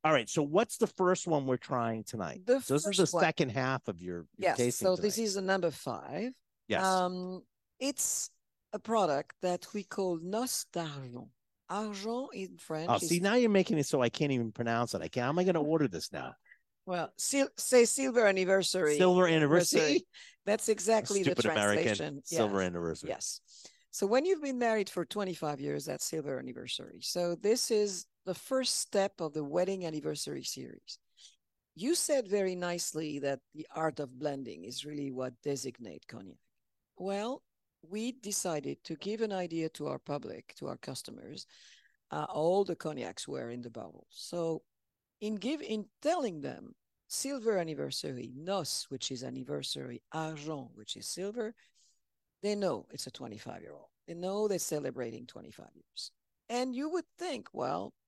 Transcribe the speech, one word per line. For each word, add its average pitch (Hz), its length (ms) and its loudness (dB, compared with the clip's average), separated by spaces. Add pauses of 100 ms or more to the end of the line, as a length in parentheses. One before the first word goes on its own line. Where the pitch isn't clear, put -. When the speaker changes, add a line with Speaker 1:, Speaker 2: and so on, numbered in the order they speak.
Speaker 1:
all 156 80 6
right. 120 180 4
So 156 140 2
what's 165 340 2
the 220 100 4
first 180 380 2
one 147 200 2
we're 131 100 2
trying 113 480 -2
tonight? 92 420 -6
Speaker 2:
The 254 140 4
Speaker 1:
So 135 140 -4
this 151 120 2
is 202 120 0
the 190 60 8
Speaker 2:
first 151 100 2
one. 175 100 4
Speaker 1:
second 160 260 2
half 131 380 0
of 87 140 -6
your, 90 160 -6
your 85 320 -2
Speaker 2:
Yes. - 80 2
Speaker 1:
tasting - 280 2
Speaker 2:
So 185 120 4
this 196 180 0
Speaker 1:
tonight. 226 100 0
Speaker 2:
is 202 100 -2
the 196 60 -2
number 185 300 2
five. 139 640 -6 (340)
Speaker 1:
Yes. 202 160 2
Speaker 2:
Um, 185 580 0 (380)
it's - 500 -2 (440)
a 202 60 -4
product 175 640 0
that 180 320 0
we 208 100 -4
call 180 380 -2
Noce 214 520 -2
d'Argent. 135 560 -6 (400)
Argent 214 640 -4
in 185 240 -8
French 160 320 -4
Speaker 1:
Oh, 233 60 6
Speaker 2:
is 175 120 2
Speaker 1:
see, 170 120 4
now 202 160 4
you're 240 140 6
making 196 280 6
it 143 100 2
so 139 140 4
I 117 80 6
can't 143 240 2
even 117 180 2
pronounce 117 420 0
it. 90 80 -2
I 82 60 -4
can't. 123 160 -2
How 127 60 2
am 165 100 2
I 180 60 4
gonna 170 180 4
order 151 240 4
this 85 240 -4
now? 64 240 -8 (500)
Speaker 2:
Well, 180 320 -2
sil-, 277 400 2
say 240 280 8
silver 240 420 4
anniversary. 185 720 4
Speaker 1:
Silver 185 300 8
anniversary? 165 520 6
Speaker 2:
Anniversary. - 260 4 (400)
That's 214 240 0
exactly 202 540 2
the 185 80 4
Speaker 1:
Stupid 180 140 2
American. 104 380 4
Speaker 2:
translation. 139 400 0
Speaker 1:
Silver 104 380 2
Speaker 2:
Yes. 92 60 2
Speaker 1:
anniversary. 85 420 -4
Speaker 2:
Yes. - 320 -6 (480)
So - 160 -4
when 254 200 4
you've 359 180 2
been 269 160 -2
married 220 320 2
for 175 140 -2
twenty-five 160 540 -4
years, 147 260 -4
that's 147 200 -6
silver 143 320 -4
anniversary. - 640 -10
So 175 320 -2
this 214 380 2
is 208 340 0 (200)
the 180 100 -2
first 262 440 -2
step 202 400 0
of 156 140 -4
the 151 100 -2
wedding 180 420 0
anniversary 147 580 -6
series. - 560 -12 (760)
You 254 220 0
said 269 320 2
very 190 280 2
nicely 165 640 -4
that 139 200 -2 (160)
the 156 180 -12
art 160 260 -2
of 127 200 -8
blending 131 460 -6
is 123 200 -10
really 147 260 -6
what 127 300 -6
designate 123 640 -6
cognac. - 300 -16 (600)
Well, 202 440 -4 (460)
we 214 260 -4
decided 156 680 -4
to 160 120 -8
give 214 260 -4
an 214 100 0
idea 165 380 -2
to 147 180 -8
our 135 120 -4
public, - 580 -8
to - 100 -8
our - 100 -8
customers, - 680 -12 (640)
uh, 151 200 -4
all 175 340 6
the 185 120 0
cognacs 135 520 -6
were 131 240 -4
in 123 100 -6
the 120 80 -8
bottle. 113 400 -12
So 165 540 -4 (580)
in 214 140 -2
give-, 262 260 -2
in 214 240 -4 (160)
telling 269 400 0
them, - 320 -10 (340)
"Silver 226 520 0
anniversary, 139 760 -4
noce, 165 540 -4
which 135 220 -6
is 127 120 -8
anniversary, 131 800 -8 (100)
argent, 156 640 -6
which - 240 -12
is 104 100 -12
silver," 214 460 -6 (880)
they 208 140 0
know 180 360 -2
it's - 160 -10
a 127 40 -14
twenty-five-year-old. - 800 -12 (180)
They 170 80 -10
know 196 320 -2
they're 190 120 0
celebrating 127 680 -4
twenty-five - 480 -18
years. - 360 -16 (380)
And 247 260 -2
you 285 140 -2
would 349 160 -2 (120)
think, 294 360 -8
"Well, - 400 -4 (140)